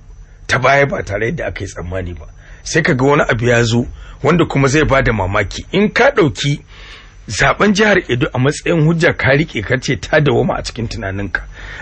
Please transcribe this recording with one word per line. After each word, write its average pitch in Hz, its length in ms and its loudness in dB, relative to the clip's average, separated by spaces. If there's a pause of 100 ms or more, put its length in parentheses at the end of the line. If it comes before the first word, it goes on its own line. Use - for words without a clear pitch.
(480)
ta - 120 0
baya 135 280 4
ba - 160 -4
tare 107 280 -4
da 117 160 -6
aka 98 160 -8
yi 92 60 -6
tsammani 90 480 -8
ba. - 80 -18 (380)
Sai - 180 0
kaga 135 240 2
wani 143 240 4
abu 120 160 -2
ya 120 180 4
zo 117 220 0 (380)
wanda 160 220 4
kuma 139 220 2
zai 151 180 2
bada 127 280 2
mamaki. 98 580 -2
In 196 180 2
ka 247 260 2
ɗauki 147 460 0 (680)
zaben 139 460 2
jihar 202 240 4 (100)
Edo 123 260 0
a - 40 -4
matsayin 151 480 2
hujja 160 320 2
ka 131 160 2
riƙe 143 320 0
ka 131 160 0
ce 127 160 -2
ta - 240 -2
dawoma 135 380 2
a - 20 -6
cikin - 260 -8
tunaninka. 98 540 -6 (400)